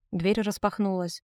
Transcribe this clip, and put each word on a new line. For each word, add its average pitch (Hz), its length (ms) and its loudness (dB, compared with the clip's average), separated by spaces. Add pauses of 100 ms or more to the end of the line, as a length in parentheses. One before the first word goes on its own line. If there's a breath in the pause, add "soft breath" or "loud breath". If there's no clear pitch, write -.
(100)
дверь 196 300 2
распахнулась. 196 800 -2 (140)